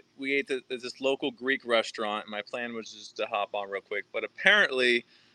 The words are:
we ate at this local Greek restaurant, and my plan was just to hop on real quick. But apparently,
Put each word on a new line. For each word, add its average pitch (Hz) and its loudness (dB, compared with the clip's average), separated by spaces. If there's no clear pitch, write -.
we 135 -2
ate 139 0
at 131 -4
this 123 -10
local 135 0
Greek 123 -2
restaurant, 110 0
and 107 -14
my 104 -6
plan 120 -6
was 110 -10
just 107 -20
to 107 -2
hop 104 0
on 101 -4
real 98 -4
quick. 101 -6
But 110 -4
apparently, 127 4